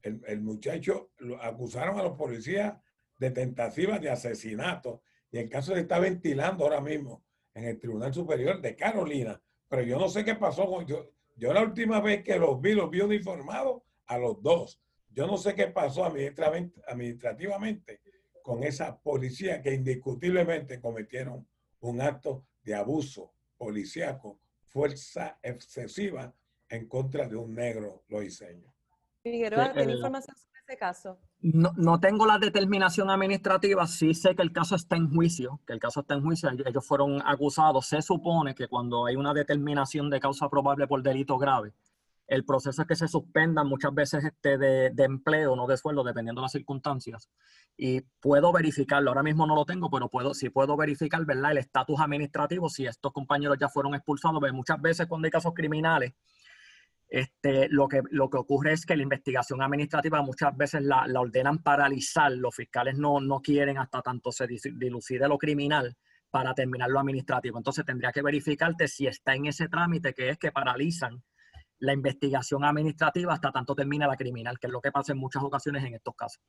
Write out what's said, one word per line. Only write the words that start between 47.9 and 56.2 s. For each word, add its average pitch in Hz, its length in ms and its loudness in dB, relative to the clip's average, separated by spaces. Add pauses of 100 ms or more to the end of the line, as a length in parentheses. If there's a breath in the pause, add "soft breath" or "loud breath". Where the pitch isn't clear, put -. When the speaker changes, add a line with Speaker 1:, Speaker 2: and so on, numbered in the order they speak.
Speaker 3:
puedo 143 520 4
verificarlo, 143 580 2
ahora 135 120 0
mismo 156 240 2
no 156 80 4
lo 151 100 4
tengo, 175 260 -4
pero 123 180 -2
puedo, 123 260 -2
sí 127 160 -4
puedo 139 260 2
verificar, 151 480 0
¿verdad? 143 280 2
El 147 60 2
estatus 135 420 -2
administrativo, 147 680 -2
si - 160 -4
estos - 280 -6
compañeros 143 480 0
ya 143 80 2
fueron 139 260 0
expulsados, 151 460 0
porque 135 120 2
muchas 135 280 -2
veces 165 260 2
cuando 160 200 -2
hay 156 40 2
casos 165 240 0
criminales, 156 600 2 (920 soft breath)